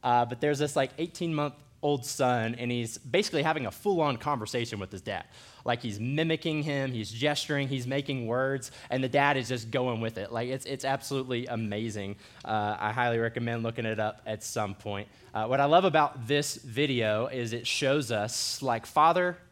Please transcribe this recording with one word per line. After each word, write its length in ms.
Uh, 220
but 160
there's 200
this, 160
like, 200
eighteen-month-old 1080
son, 480
and 160
he's 260
basically 460
having 240
a 40
full-on 460
conversation 640
with 120
his 120
dad. 240
Like, 160
he's 180
mimicking 640
him, 280
he's 200
gesturing, 580
he's 180
making 400
words, 440
and 160
the 60
dad 260
is 120
just 220
going 300
with 160
it. 160
Like, 160
it's, 160
it's 220
absolutely 600
amazing. 680
Uh, 340
I 120
highly 260
recommend 440
looking 220
it 160
up 240
at 180
some 320
point. 340
Uh, 140
what 120
I 60
love 180
about 420
this 300
video 680
is 260
it 140
shows 440
us 520
like 240
father 500